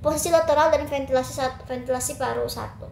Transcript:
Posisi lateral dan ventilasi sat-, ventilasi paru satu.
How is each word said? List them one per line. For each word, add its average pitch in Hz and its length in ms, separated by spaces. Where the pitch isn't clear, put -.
Posisi 311 320
lateral 320 400
dan 285 80
ventilasi 262 480
sat-, 254 320
ventilasi 254 560
paru 165 320
satu. - 420